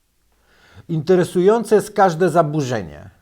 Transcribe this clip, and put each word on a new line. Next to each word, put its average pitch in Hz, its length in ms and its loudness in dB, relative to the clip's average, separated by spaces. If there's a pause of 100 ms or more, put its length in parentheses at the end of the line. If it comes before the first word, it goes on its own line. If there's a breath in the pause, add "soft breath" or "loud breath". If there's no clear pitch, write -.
(880 soft breath)
Interesujące 185 840 0
jest 202 160 0
każde 180 380 0
zaburzenie. 127 800 -2 (120)